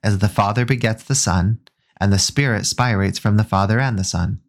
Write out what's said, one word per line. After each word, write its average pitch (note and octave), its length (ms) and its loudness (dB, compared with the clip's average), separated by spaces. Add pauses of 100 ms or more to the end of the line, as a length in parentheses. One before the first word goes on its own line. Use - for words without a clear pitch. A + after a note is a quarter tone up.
as G#2 140 0
the G2 100 0
Father A2 380 0
begets A#2 400 -2
the C3+ 100 -2
Son, F#2+ 440 0 (420)
and G2+ 100 2
the G2 80 2
Spirit A#2+ 460 0
spirates G2+ 520 0
from G#2 200 2
the G#2+ 80 2
Father G2 340 0
and B2+ 180 -2
the F#2+ 60 -2
Son. F2+ 460 -4